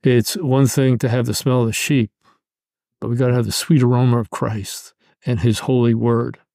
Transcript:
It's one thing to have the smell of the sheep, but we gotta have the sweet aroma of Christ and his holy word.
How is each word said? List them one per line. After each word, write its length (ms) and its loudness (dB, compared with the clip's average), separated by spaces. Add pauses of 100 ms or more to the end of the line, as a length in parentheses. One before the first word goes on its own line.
It's 320 2
one 320 2
thing 320 0
to 100 -2
have 180 0
the 80 -4
smell 260 0
of 80 2
the 40 -2
sheep, 380 -2 (880)
but 80 -8
we 80 -2
gotta 180 2
have 120 0
the 60 -6
sweet 300 2
aroma 360 2
of 120 -4
Christ 600 -8 (360)
and 140 -2
his 200 0
holy 340 0
word. 440 -2 (160)